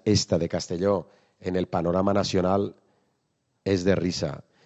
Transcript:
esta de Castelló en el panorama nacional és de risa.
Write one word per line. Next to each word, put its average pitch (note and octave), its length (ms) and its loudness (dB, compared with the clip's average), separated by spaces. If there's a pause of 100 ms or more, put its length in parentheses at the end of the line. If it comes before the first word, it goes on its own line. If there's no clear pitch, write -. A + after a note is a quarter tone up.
esta G2+ 320 2
de E2 120 -2
Castelló F2+ 580 -2 (340)
en F#2 140 -4
el F2+ 100 0
panorama F#2 480 0
nacional G2 600 0 (880)
és F#2+ 240 0
de G2 80 4
risa. E2 480 -4 (220)